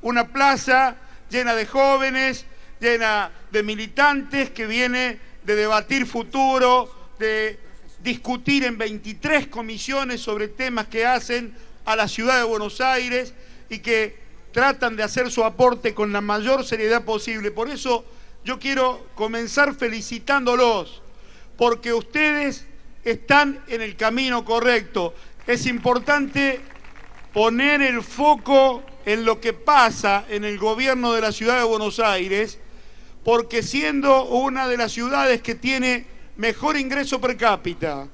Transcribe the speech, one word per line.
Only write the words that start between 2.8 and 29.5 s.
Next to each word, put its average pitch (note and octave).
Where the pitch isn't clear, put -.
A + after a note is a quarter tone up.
de G#3+
militantes, C4+
que A3+
viene B3
de G#3
debatir G#3+
futuro, B3+
de G#3+
discutir B3
en A#3+
veintitrés G#3+
comisiones A#3
sobre G#3
temas A#3+
que A3+
hacen A#3+
a A3
la A3
ciudad B3+
de A#3+
Buenos G#3+
Aires B3
y A3
que A3
tratan B3+
de G#3
hacer B3
su A#3
aporte A#3+
con G#3
la G3+
mayor G#3+
seriedad A3+
posible. G#3+
Por A3+
eso B3
yo B3
quiero B3+
comenzar A#3
felicitándolos, A#3+
porque A#3
ustedes D4
están C#4
en A#3
el G#3
camino A#3+
correcto. A3
Es A#3+
importante B3+
poner B3
el B3+
foco C4+
en A3
lo A3
que A3+